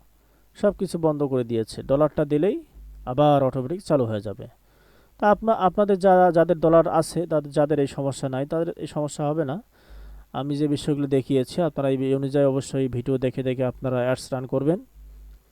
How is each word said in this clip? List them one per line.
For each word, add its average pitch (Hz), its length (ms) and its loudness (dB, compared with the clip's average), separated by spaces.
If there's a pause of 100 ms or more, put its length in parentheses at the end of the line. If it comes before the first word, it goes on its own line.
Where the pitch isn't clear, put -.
(540)
সব 208 180 2
কিছু - 260 -6
বন্ধ 151 240 0
করে 131 220 0
দিয়েছে। 113 380 -4
ডলারটা 143 420 0
দিলেই 170 400 0 (420)
আবার 139 360 4
অটোমেটিক 135 420 -4
চালু 139 200 2
হয়ে 110 160 -2
যাবে। 104 280 -10 (720)
তা 208 120 4
আপনা-, 208 240 2
আপনাদের 190 440 2
যারা, 180 340 6
যাদের 165 280 2
ডলার 165 280 6
আছে, 165 380 -2
তাদের, 147 260 -4
যাদের 147 280 2
এই 139 60 2
সমস্যা 139 420 -6
নাই, 131 180 -4
তাদের 165 300 -4
এই - 100 -10
সমস্যা 147 420 -6
হবে 156 160 -2
না। 147 180 -6 (720)
আমি 143 240 -4
যে 147 120 0
বিষয়গুলো 143 380 -2
দেখিয়েছি, 135 560 0
আপনারা 143 260 -2
এই 135 260 0
অনুযায়ী 139 320 2
অবশ্যই 135 420 -2
ভিডিও 127 300 -2
দেখে 131 240 -4
দেখে 127 220 -2
আপনারা 127 320 -4
অ্যাডস 123 360 -2
রান 131 140 -6
করবেন। 147 380 0 (680)